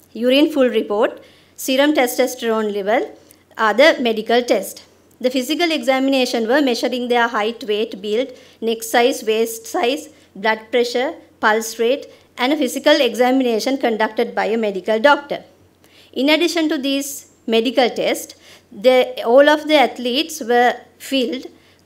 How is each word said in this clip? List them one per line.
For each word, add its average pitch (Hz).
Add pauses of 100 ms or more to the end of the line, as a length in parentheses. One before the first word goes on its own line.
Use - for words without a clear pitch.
(140)
urine 254
full 269
report, 214 (360)
serum 277
testosterone 247
level, 208 (400)
other 226
medical 226
tests. 233 (380)
The 240
physical 285
examination 262
were 269
measuring 247
their 233
height, 226
weight, 208
build, 214 (320)
neck 226
size, 262
waist 220
size, 285 (300)
blood 220 (100)
pressure, 247 (260)
pulse 226
rate, 240 (300)
and 254
a 311
physical 294
examination 247
conducted 220
by 196
a 214
medical 214
doctor. 285 (720)
In 269
addition 320
to 320
these 277 (160)
medical 226
tests, - (360)
the, 247
all 277
of 302
the 302
athletes 254
were 240 (200)
filled, 269 (380)